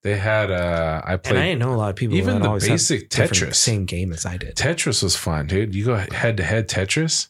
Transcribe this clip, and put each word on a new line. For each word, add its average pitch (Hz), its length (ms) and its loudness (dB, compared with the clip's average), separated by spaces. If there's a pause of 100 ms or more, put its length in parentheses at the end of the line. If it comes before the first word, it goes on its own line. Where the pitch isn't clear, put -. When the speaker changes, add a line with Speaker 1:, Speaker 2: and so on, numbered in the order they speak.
Speaker 1:
They 104 120 2
had, 104 360 2
uh, 85 520 0
I 90 100 -2
Speaker 2:
And - 0 -
I 92 40 0
Speaker 1:
played 127 240 0
Speaker 2:
didn't 165 180 0
know 127 140 0
a - 20 0
lot 107 140 0
of 98 60 -4
people 113 200 0
Speaker 1:
even 196 200 2
Speaker 2:
that - 80 2
Speaker 1:
the 98 40 4
Speaker 2:
always 104 200 0
had - 80 4
Speaker 1:
basic 156 340 -2
Speaker 2:
different - 440 2
Speaker 1:
Tetris. - 20 -2
Speaker 2:
same 101 300 2
game 90 280 -4
as 80 140 -6
I 90 100 -6
did. - 180 -8
Speaker 1:
Tetris 156 460 0
was 92 160 0
fun, 76 300 -2
dude. 95 260 0
You 101 120 -2
go 123 100 2
head 110 420 0
to 92 60 -2
head 110 260 0
Tetris. 151 600 0